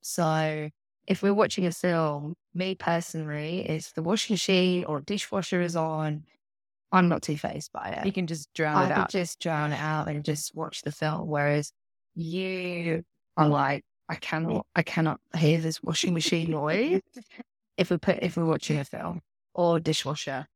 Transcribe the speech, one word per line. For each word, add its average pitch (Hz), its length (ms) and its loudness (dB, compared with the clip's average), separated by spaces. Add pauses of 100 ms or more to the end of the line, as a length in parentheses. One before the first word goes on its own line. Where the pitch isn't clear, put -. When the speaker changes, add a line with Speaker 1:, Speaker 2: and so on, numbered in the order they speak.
Speaker 1:
So 156 680 0 (360)
if - 160 2
we're 202 120 6
watching 202 320 4
a 170 60 2
film, 160 600 0 (200)
me 185 200 -2
personally, 165 920 -4
if 156 260 -4
the 160 80 -4
washing 208 320 0
machine 180 500 4
or 147 160 -4
dishwasher 190 600 -2
is 175 160 0
on, 156 480 -2 (680)
I'm 185 160 8
not 170 140 2
too 151 140 -2
fazed - 360 -6
by - 180 -6
it. - 160 -2
Speaker 2:
You 196 60 0
can 185 140 -2
just 156 280 -8
drown 151 240 2
Speaker 1:
I 185 80 4
Speaker 2:
it 170 80 0
Speaker 1:
could 143 80 2
Speaker 2:
out. - 80 -2
Speaker 1:
just 180 300 -4
drown 151 320 0
it 139 80 -2
out 156 280 -2
and 147 160 -4
just 151 300 -4
watch 156 280 -10
the 147 100 -6
film. 156 360 -4
Whereas 147 440 2 (420)
you 175 920 -4 (320)
are 151 120 6
like, 143 360 2 (240)
"I 165 80 -2
cannot, - 580 -2
I 170 80 2
cannot - 380 0 (160)
hear 160 240 6
this 160 220 -4
washing 175 320 0
machine 165 360 0
noise." 185 560 0
Speaker 2:
<laughs> - 40 -20 (680)
Speaker 1:
If 175 120 2
we 175 80 4
put, - 240 2
if 175 140 -2
we're 170 80 0
watching 156 360 0
a 139 40 -4
film 170 360 -8 (340)
or 170 260 4
dishwasher 147 760 -4